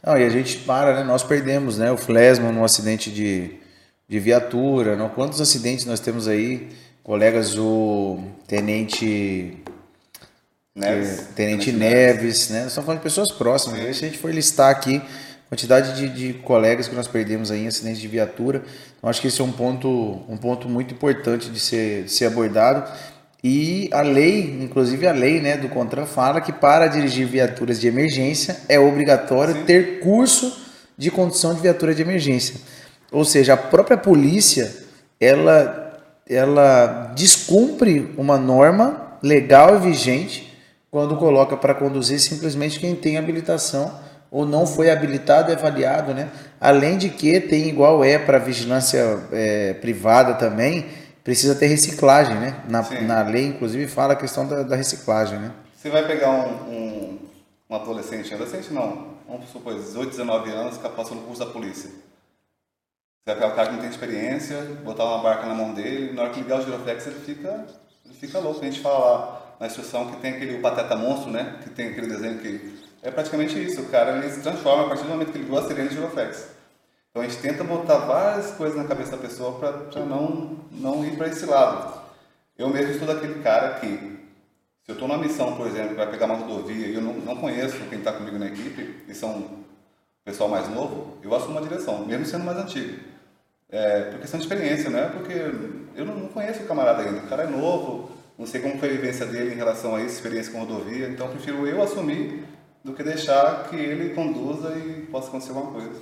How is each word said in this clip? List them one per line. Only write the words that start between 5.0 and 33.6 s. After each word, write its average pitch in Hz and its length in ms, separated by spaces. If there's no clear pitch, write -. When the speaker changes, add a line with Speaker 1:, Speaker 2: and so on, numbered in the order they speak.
Speaker 1:
Quantos 147 300
acidentes 123 460
nós 117 140
temos 117 280
aí? 113 420
Colegas, 107 520
o 107 640
Tenente 104 1080
Speaker 2:
Neves. 101 320
Speaker 1:
é, 95 80
Tenente - 20
Speaker 2:
Tenente 107 360
Speaker 1:
Neves, 120 480
Speaker 2:
Neves. 113 300
Speaker 1:
né? 110 120
Nós 131 80
estamos 143 160
falando 160 140
de - 40
pessoas 196 280
próximas, 120 480
Speaker 2:
Sim. 117 60
Speaker 1:
né? 131 80
Se 151 120
a - 20
gente 156 120
for 165 120
listar 147 380
aqui 135 280
a - 520
quantidade 131 460
de, 135 140
de 127 320
colegas 117 460
que - 60
nós 123 140
perdemos 110 420
aí 107 140
em 113 40
acidentes 110 320
de 110 80
viatura, 117 540
então 113 120
acho 117 100
que 135 100
esse 123 120
é - 20
um 127 80
ponto, 127 380
um 110 80
ponto 123 320
muito 127 240
importante 120 560
de 113 100
ser, 107 440
de 92 80
ser 120 160
abordado. 113 600
E 156 520
a 143 80
lei, 147 600
inclusive 131 460
a 165 60
lei, 143 260
né, 147 160
do 135 140
contran 127 360
fala 135 360
que 151 100
para 156 360
dirigir 135 380
viaturas 120 540
de 117 80
emergência 139 800
é 147 100
obrigatório 143 760
Speaker 2:
Sim. 151 80
Speaker 1:
ter 175 380
curso 247 580
de 147 120
condução 170 460
de 160 60
viatura 170 340
de 156 60
emergência. 147 580
Ou 151 140
seja, 139 300
a 127 40
própria - 400